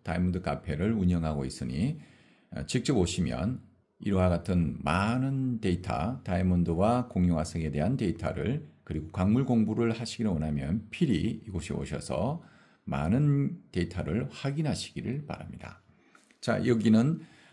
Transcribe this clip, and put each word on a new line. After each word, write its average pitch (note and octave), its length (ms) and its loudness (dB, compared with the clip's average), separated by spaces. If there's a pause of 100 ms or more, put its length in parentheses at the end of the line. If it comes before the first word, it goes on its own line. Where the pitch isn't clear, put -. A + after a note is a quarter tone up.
다이아몬드 F2+ 380 0
카페를 D#2 500 -2
운영하고 E2+ 540 2
있으니, C2+ 560 -4 (500)
어, C#2+ 140 -8
직접 B2+ 320 0
오시면 F2 640 0 (400)
이와 F#2+ 260 4
같은 E2+ 560 2
많은 B2 760 0
데이터, F#2+ 640 -2
다이아몬드와 F#2 840 2
공룡화석에 E2 640 0
대한 E2 240 0
데이터를, A2+ 720 -2 (160)
그리고 D#2 300 -6
광물 G#2 320 4
공부를 A2+ 480 2
하시기를 A2+ 380 -4
원하면 D2+ 580 -2
필히 A2 580 0
이곳에 F#2 260 -6
오셔서 F2+ 680 -4 (400)
많은 C#3 720 2 (140)
데이터를 F2+ 580 -2
확인하시기를 C#3+ 1000 -4
바랍니다. - 540 -12 (600)
자, - 240 -2
여기는 A#2 560 4 (320)